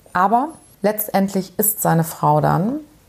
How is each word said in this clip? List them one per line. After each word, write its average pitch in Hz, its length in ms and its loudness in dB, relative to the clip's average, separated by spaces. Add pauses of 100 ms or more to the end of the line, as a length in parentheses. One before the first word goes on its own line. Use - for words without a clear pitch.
(140)
Aber 220 360 2 (320)
letztendlich 196 800 -2
ist - 220 -4
seine 165 220 2
Frau 151 380 0
dann, 165 380 0 (300)